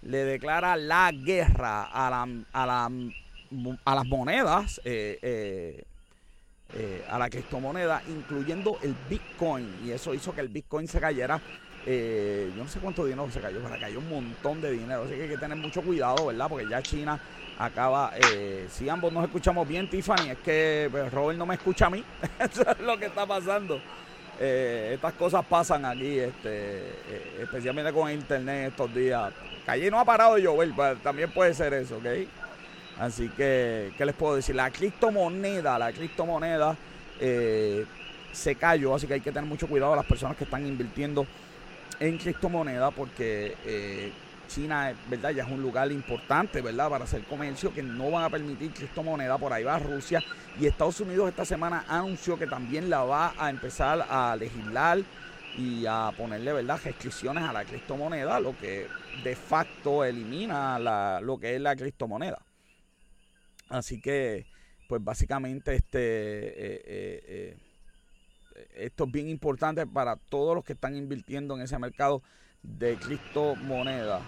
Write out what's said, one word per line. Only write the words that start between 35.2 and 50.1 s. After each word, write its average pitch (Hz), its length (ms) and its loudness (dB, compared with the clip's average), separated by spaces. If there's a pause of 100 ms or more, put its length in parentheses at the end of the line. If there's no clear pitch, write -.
la 117 140 2
criptomoneda, 165 840 0 (440)
eh, 110 640 4 (480)
se - 240 0
cayó, 151 380 4
así 143 120 0
que 135 80 0
hay 139 60 0
que 143 120 -4
tener 147 160 -4
mucho 147 200 -4
cuidado 143 240 6
a 151 40 6
las 143 100 2
personas 123 300 2
que 143 80 -4
están 139 220 -4
invirtiendo 139 600 -2 (760)
en 160 180 2
criptomoneda, 160 720 0
porque, 113 760 -4
eh, 101 480 -4 (360)
China, 143 440 -2 (160)
¿verdad? 123 220 -2
Ya 135 140 -2
es 123 60 -6
un 135 120 -4
lugar 131 280 2
importante, 139 680 0
¿verdad? 123 300 0
Para 139 140 -2
hacer 202 180 -4
comercio, 143 500 -4
que 151 100 -6
no 131 280 -2
van 165 140 2
a 160 60 2
permitir 147 420 -4
criptomoneda. 139 640 -2
Por 135 140 -2
ahí 113 120 0
va 151 140 2
Rusia. 143 440 0 (380)